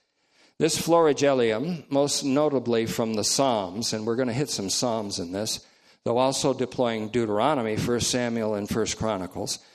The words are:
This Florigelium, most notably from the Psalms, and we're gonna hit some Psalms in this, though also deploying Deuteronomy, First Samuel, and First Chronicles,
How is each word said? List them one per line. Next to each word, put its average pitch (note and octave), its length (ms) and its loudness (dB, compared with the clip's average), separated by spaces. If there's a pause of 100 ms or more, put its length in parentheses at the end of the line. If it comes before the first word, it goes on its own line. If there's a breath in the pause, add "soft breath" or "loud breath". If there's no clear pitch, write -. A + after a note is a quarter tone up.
(580 soft breath)
This D#3 180 0
Florigelium, C#3 1160 2
most C#3 320 2
notably B2+ 640 2
from A2+ 260 -2
the G#2 100 -2
Psalms, A2 720 0
and G#2+ 140 -4
we're A#2 80 0
gonna B2 180 -2
hit C#3 160 -2
some F#2+ 220 -4
Psalms A2 480 -2
in F2 140 -6
this, G#2 300 -4 (400 soft breath)
though A#2 160 0
also C3+ 340 2
deploying A#2 560 -2
Deuteronomy, A2+ 680 0
First A#2+ 340 0
Samuel, A#2 460 0
and G#2 140 -4
First A2 280 -2
Chronicles, G2+ 640 -4 (160 loud breath)